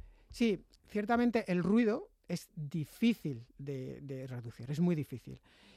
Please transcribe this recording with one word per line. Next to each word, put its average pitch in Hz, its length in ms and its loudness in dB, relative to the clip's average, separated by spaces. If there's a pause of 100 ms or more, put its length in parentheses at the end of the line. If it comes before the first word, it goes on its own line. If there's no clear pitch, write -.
(300)
Sí, 226 340 0 (240)
ciertamente 233 640 2
el 180 120 2
ruido 226 460 4 (200)
es - 260 -4
difícil 151 880 0 (120)
de, 135 440 -8
de 135 240 -8
reducir, 123 460 -10
es 151 80 -2
muy 175 160 4
difícil. 131 460 -8 (360)